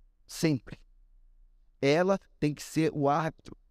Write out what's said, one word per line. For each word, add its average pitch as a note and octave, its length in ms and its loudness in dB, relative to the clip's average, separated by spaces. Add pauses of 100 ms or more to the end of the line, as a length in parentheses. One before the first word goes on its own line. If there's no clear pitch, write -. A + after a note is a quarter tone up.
(260)
Sempre. - 540 -2 (1040)
Ela F3+ 380 2 (200)
tem D3+ 140 0
que - 80 -12
ser D#3 320 -2
o C#3 160 0
árbitro D#3 480 -4 (140)